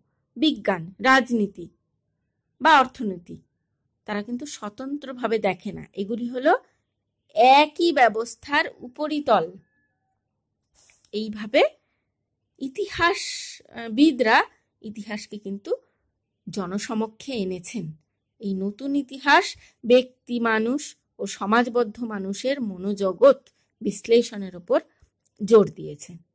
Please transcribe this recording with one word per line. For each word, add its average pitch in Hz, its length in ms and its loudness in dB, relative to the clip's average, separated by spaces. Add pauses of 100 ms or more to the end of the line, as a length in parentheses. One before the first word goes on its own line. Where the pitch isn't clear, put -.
(360)
বিজ্ঞান, 202 640 -2
রাজনীতি 226 680 2 (920)
বা 302 180 6
অর্থনীতি, 202 580 -4 (680)
তারা 208 180 -6
কিন্তু 240 240 -10
স্বতন্ত্রভাবে 226 920 -6
দেখে 190 340 -2
না। 160 200 -14
এগুলি 214 340 -6
হলো 262 320 2 (760)
একই 302 580 6
ব্যবস্থার 240 720 0 (140)
উপরিতল। 247 760 -2 (1600)
এইভাবে 214 500 0 (960)
ইতিহাসবিদরা 269 1900 0 (360)
ইতিহাসকে 214 580 -12
কিন্তু 202 380 -8 (760)
জনসমক্ষে 214 840 -6
এনেছেন। 185 600 -6 (460)
এই 196 160 -6
নতুন 208 420 -4
ইতিহাস 277 600 0 (280)
ব্যক্তি 247 560 2
মানুষ 226 560 -2 (220)
ও 196 80 -8
সমাজবদ্ধ 233 800 0
মানুষের 214 560 -4
মনোজগৎ 196 880 2 (320)
বিশ্লেষণের 208 760 0
ওপর 240 240 -2 (640)
জোর 190 260 6
দিয়েছে। 156 640 -14